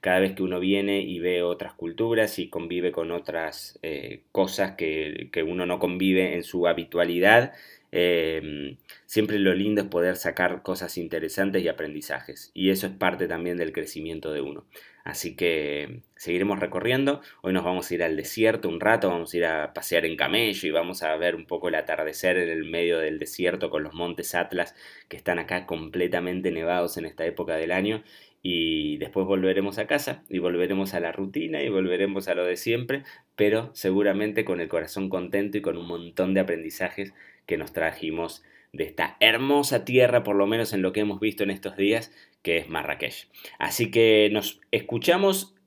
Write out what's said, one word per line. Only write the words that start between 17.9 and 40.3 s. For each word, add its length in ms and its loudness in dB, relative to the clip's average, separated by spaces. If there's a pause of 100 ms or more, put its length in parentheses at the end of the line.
ir 80 0
al 140 0
desierto 520 0
un 120 -4
rato, 280 4
vamos 240 -2
a 40 -4
ir 80 2
a 280 -2
pasear 320 0
en 120 -4
camello 500 0
y 60 0
vamos 320 -2
a 120 0
ver 200 0
un 100 -14
poco 220 -4
el 80 0
atardecer 600 0
en 100 2
el 160 -2
medio 340 0
del 220 -2
desierto 500 -2
con 140 -2
los 100 -12
montes 400 -6
Atlas 400 -2 (340)
que 80 -14
están 220 -2
acá 260 -4
completamente 840 -2
nevados 460 -2
en 80 -6
esta 200 -8
época 300 -4
del 160 -2
año. 320 0 (400)
Y 540 0
después 300 -2
volveremos 520 2
a 80 -4
casa 420 -4
y 120 -4
volveremos 520 0
a 60 -4
la 140 -2
rutina 500 -4
y 60 0
volveremos 580 0
a 80 -2
lo 100 0
de 120 0
siempre, 480 -2 (320)
pero 380 4
seguramente 680 2
con 160 -2
el 60 -4
corazón 420 -4
contento 480 -2
y 60 -2
con 140 -2
un 100 -10
montón 480 -2
de 60 6
aprendizajes 760 -4 (320)
que 120 -2
nos 140 -8
trajimos 720 -4 (300)
de 120 -4
esta 360 -4
hermosa 640 4
tierra, 400 6
por 100 0